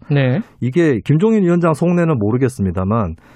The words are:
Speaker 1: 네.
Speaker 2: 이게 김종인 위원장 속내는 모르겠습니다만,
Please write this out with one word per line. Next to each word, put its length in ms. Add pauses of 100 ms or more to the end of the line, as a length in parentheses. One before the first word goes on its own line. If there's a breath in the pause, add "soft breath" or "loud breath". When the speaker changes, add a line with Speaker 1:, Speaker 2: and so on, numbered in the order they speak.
(120)
Speaker 1:
네. 280 (200 soft breath)
Speaker 2:
이게 460
김종인 380
위원장 300
속내는 460
모르겠습니다만, 960 (200 soft breath)